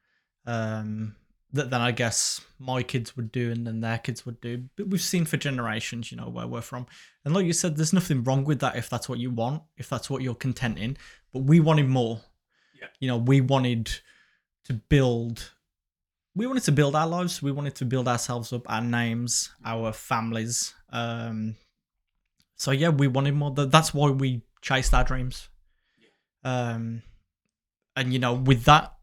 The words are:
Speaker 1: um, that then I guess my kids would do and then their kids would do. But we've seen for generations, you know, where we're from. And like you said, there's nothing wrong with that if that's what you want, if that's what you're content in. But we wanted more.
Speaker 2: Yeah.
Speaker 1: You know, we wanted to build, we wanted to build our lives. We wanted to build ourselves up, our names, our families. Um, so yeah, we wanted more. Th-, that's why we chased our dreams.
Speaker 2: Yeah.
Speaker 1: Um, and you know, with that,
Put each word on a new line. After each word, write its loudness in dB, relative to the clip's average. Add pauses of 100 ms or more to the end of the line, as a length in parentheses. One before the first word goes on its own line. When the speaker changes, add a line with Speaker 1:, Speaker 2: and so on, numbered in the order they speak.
(460)
Speaker 1:
um, -4 (380)
that -2
then 0
I 0
guess -2 (180)
my -4
kids -6
would -6
do -2
and -4
then -6
their -2
kids -8
would -12
do. -8 (120)
But -8
we've 0
seen 0
for -2
generations, -4
you -14
know, -10
where -8
we're -8
from. -10 (380)
And 0
like 4
you 2
said, 0
there's 2
nothing 2
wrong 2
with 0
that -2
if -6
that's -4
what -6
you -4
want, -2 (140)
if -12
that's -6
what -4
you're -4
content -4
in. -6 (340)
But -4
we 8
wanted 6
more. 0 (580)
Speaker 2:
Yeah. -18 (120)
Speaker 1:
You -4
know, 0
we 6
wanted 2 (760)
to -4
build, 2 (840)
we -2
wanted 0
to 2
build 4
our 2
lives. -2
We -2
wanted -6
to -4
build 0
ourselves -2
up, -8
our -2
names, -2 (160)
our -4
families. -4 (180)
Um, -6 (1000)
so -2
yeah, 2
we 4
wanted 0
more. -2
Th-, 0
that's 6
why 4
we 0 (200)
chased 2
our 6
dreams. -4 (960)
Speaker 2:
Yeah. -2
Speaker 1:
Um, -6 (920)
and 0
you 2
know, 0
with 2
that, 8